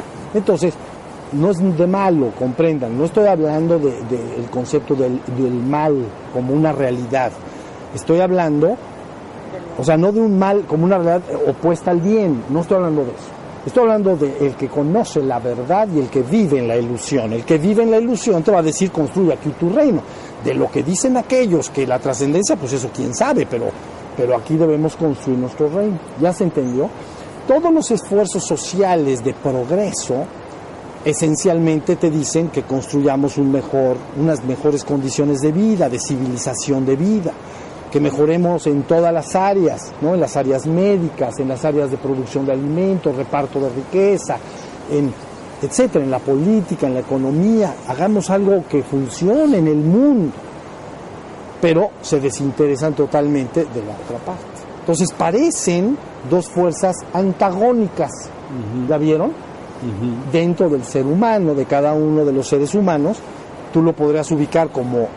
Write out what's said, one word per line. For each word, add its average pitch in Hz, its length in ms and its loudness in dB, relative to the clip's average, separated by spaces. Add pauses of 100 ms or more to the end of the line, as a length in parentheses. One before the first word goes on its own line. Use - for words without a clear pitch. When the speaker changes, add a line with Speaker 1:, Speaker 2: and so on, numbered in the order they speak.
(340)
Speaker 1:
Entonces, 185 400 2 (580)
no 151 180 2
es 170 80 0
de 175 280 2
malo, 180 520 2
comprendan, 127 600 0
no 156 80 2
estoy 208 200 4
hablando 165 520 2
de, 143 120 2 (140)
de 117 320 -4
el 117 140 -6
concepto 139 440 -2
del, 127 260 0 (180)
del 127 160 0
mal 139 500 0 (300)
como 127 180 -2
una 156 200 4
realidad. 123 600 0 (600)
Estoy 165 260 2
hablando, 180 560 2 (1000)
o 127 60 -4
sea, 156 120 4
no 185 160 4
de 220 80 2
un 208 180 2
mal 196 300 2
como 160 160 0
una 190 140 4
realidad 170 240 2 (260)
opuesta 165 420 0
al 175 100 2
bien, 180 500 2
no 151 100 0
estoy 180 160 0
hablando 160 280 0
de 120 60 -6
eso. - 200 -14 (360)
Estoy 247 160 2
hablando 208 340 4
de 139 300 0
el 131 80 0
que 135 140 -4
conoce 156 540 0
la 127 180 0
verdad 127 520 0
y 151 60 2
el 127 100 0
que 135 140 0
vive 147 380 2
en 120 80 0
la 117 80 2
ilusión. 120 560 -2
El 117 120 -4
que 160 140 4
vive 202 240 4
en 226 80 4
la 220 80 4
ilusión 226 460 2
te 214 80 4
va 180 80 6
a - 20 4
decir, 180 300 0
"Construye 165 400 2
aquí 151 260 -4
tu 170 120 0
reino". 233 320 4 (420)
De 131 100 0
lo 127 160 0
que 131 140 -2
dicen 220 320 0
aquellos 226 540 2
que 139 140 -2
la 123 140 0
trascendencia, 143 560 0
pues 139 200 -4
eso 123 200 -4
quién 123 180 -4
sabe, 156 380 0
pero, 117 160 -2 (500)
pero 123 200 2
aquí 135 200 -2
debemos 156 380 2
construir 139 440 -2
nuestro 127 300 0
reino. 196 300 -2 (220)
¿Ya 170 120 2
se 190 120 -2
entendió? 139 440 0 (600)
Todos 330 240 4
los 320 180 2
esfuerzos 202 540 0
sociales 160 800 0
de 127 100 -2
progreso 139 920 -2 (800)
esencialmente 160 920 2
te 170 140 2
dicen 156 380 0
que 139 140 -4
construyamos 139 760 0
un 139 140 4
mejor, 131 440 2 (220)
unas 151 260 2
mejores 139 400 0
condiciones 139 560 0
de 151 120 2
vida, 190 360 2
de 120 120 -2
civilización 131 840 -2
de 135 100 2
vida, 190 360 0 (600)
que 143 80 2
mejoremos 156 640 2
en 143 160 2
todas 170 320 4
las 160 220 -2
áreas, 185 640 2
¿no? 160 140 2
En 180 60 2
las 143 160 -2
áreas 135 300 0
médicas, 165 720 0
en 135 100 -2
las 131 160 -4
áreas 147 260 2
de 139 60 -2
producción 135 480 -2
de 135 80 0
alimentos, 156 640 0
reparto 139 460 -2
de 135 100 0
riqueza, 165 680 0 (540)
en, 143 220 0 (500)
etcétera, 165 420 2
en 135 60 -2
la 127 80 0
política, 156 680 2
en 127 60 0
la 127 60 -2
economía, 156 720 2 (140)
hagamos 180 440 0
algo 196 380 4
que 143 140 2
funcione 185 760 2
en 160 100 4
el 151 80 4
mundo, 185 560 4 (1300)
pero 175 300 4 (120)
se 151 160 0
desinteresan 143 760 0
totalmente 147 680 0
de 117 240 -4
la 107 80 -8 (120)
otra 120 200 -8
parte. 180 180 -10 (380)
Entonces 170 320 0
parecen 190 840 2 (320)
dos 170 200 2
fuerzas 175 480 0 (160)
antagónicas, 190 1000 2
Speaker 2:
Ujú. 123 800 -8
Speaker 1:
¿ya 151 100 2
vieron? 156 320 2
Speaker 2:
Ujú. 120 1000 -8
Speaker 1:
Dentro 170 360 2
del 135 160 0
ser 135 220 -2
humano, 185 480 2
de 135 120 0
cada 143 260 2
uno 156 320 2
de 143 80 2
los 131 160 0
seres 143 260 2
humanos, 185 440 2 (540)
tú 165 100 4
lo 165 120 4
podrías 151 360 0
ubicar 156 400 2
como 123 460 -2